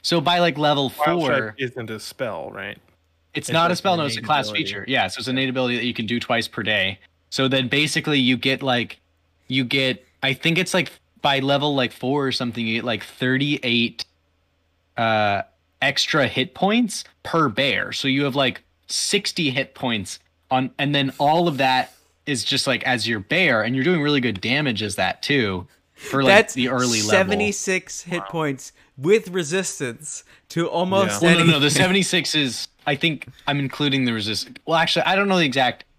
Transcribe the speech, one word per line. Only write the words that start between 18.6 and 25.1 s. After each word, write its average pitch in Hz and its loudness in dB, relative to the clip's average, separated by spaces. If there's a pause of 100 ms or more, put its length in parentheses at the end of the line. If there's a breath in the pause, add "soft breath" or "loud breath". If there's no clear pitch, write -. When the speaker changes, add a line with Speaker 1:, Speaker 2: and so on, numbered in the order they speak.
Speaker 1:
sixty - -2
hit 131 -4
points 113 -4 (320)
on, 131 0
and 143 0
then 139 0
all 165 4
of 143 -2
that 127 2 (320)
is 135 -4
just, - 0
like, 120 0
as 123 0
your 113 -2
bear, 147 2
and 117 0
you're 131 0
doing 170 2
really 147 2
good 110 -2
damage 120 0
as 101 -4
that 92 -2